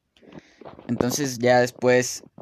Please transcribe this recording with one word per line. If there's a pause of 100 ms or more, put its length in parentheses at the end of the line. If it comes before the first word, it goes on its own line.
(880)
Entonces
ya
después, (180)